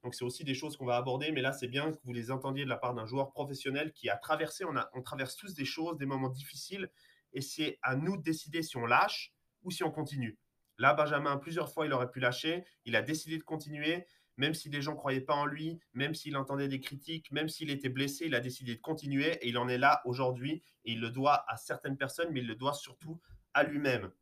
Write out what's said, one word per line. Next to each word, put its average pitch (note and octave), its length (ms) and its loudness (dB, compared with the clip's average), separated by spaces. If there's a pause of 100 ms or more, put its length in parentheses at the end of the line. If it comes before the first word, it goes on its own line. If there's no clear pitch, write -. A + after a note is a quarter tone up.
Donc, B2 120 -6
c'est B2 100 -6
aussi B2 180 -6
des C3+ 120 0
choses C#3+ 200 -6
qu'on C3 120 -6
va A#2+ 100 4
aborder, B2+ 340 0
mais C#3+ 100 0
là, C3+ 120 2
c'est B2+ 140 -6
bien C#3+ 240 -2
que D#3 120 -6
vous B2 100 -6
les A#2+ 180 -4
entendiez C3+ 320 -2
de C3+ 60 -4
la A#2 80 0
part B2 180 -2
d'un A2 100 -6
joueur C3 240 -2
professionnel C#3 640 -4
qui - 160 -4
a G2+ 80 2
traversé, D#3 480 0
on D#3 100 -2
a, A#2 200 0
on B2+ 80 -6
traverse C3+ 320 -6
tous G3 180 -12
des C#3 120 -4
choses, D#3+ 340 -2
des C#3 80 -2
moments C3+ 220 0
difficiles, F#3 600 -8 (440)
et C#3 80 -4
c'est - 420 -2
à C3 120 2
nous F3 220 2
de D#3 60 -6
décider D#3+ 400 0
si D#3+ 140 -6
on A#2 100 0
lâche D3 480 4 (260)
ou F#3 80 -8
si F3+ 140 -2
on D#3+ 80 4
continue. D3 480 -2 (400)
Là, C#3+ 160 8
Benjamin, D3 420 4
plusieurs D#3+ 340 -2
fois, D#3+ 140 0
il C#3+ 80 2
aurait B2 160 2
pu - 100 -8
lâcher, D#3+ 460 2 (200)
il A#2 100 0
a G#2+ 80 6
décidé D#3 340 -2
de D#3 60 -8
continuer, D3+ 640 -2 (300)
même D3+ 180 2
si D3+ 140 -10
les C#3+ 120 -2
gens D3+ 140 -2
croyaient C3+ 260 0
pas D3 140 2
en C#3+ 100 2
lui, D#3 340 -4 (140)
même D3 220 0
s'il D3+ 200 -6
entendait C#3 320 0
des C3+ 120 -2
critiques, D3+ 520 -8
même D#3 160 0
s'il D#3 220 -6
était C#3 200 -2
blessé, C#3 360 -2
il D#3 80 0
a A#2+ 60 4
décidé B2 360 -6
de - 60 -16
continuer, D3+ 520 2
et A#2+ 160 -2
il A#2+ 100 2
en B2 80 2
est B2+ 100 2
là C#3+ 280 8
aujourd'hui, B2+ 580 0 (200)
et A2+ 100 -2
il A2+ 60 -2
le B2+ 120 -2
doit C#3 360 4
à B2+ 100 -2
certaines C3+ 400 -4
personnes, D3+ 340 -2
mais C3+ 80 0
il B2 80 -4
le A2 80 -4
doit C3+ 180 0
surtout D#3 480 -10 (320)
à C#3+ 80 8
lui-même. C#3+ 480 2 (120)